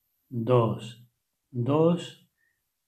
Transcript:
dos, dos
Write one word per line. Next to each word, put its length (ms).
dos, 720
dos 800